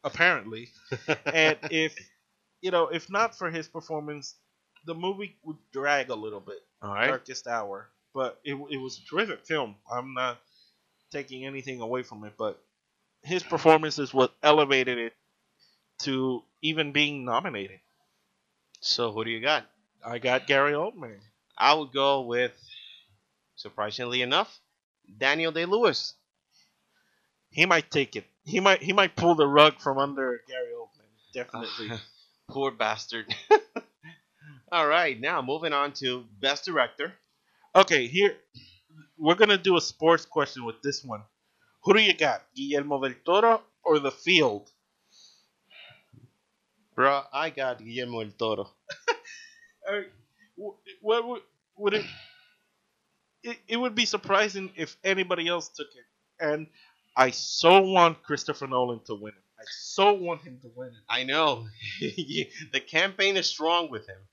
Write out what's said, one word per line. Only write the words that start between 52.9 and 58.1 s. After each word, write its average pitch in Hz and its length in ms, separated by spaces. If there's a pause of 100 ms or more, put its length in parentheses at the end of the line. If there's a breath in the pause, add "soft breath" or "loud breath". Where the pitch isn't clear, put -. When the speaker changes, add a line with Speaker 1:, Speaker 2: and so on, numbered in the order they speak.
Speaker 1:
it, 233 140 (100)
it 226 80
would 240 200
be 226 100
surprising 196 720
if 160 260
anybody 185 420
else 170 220
took - 200
it. - 180 (340)
And 156 280 (500 soft breath)
I 131 140
so 180 500
want 180 420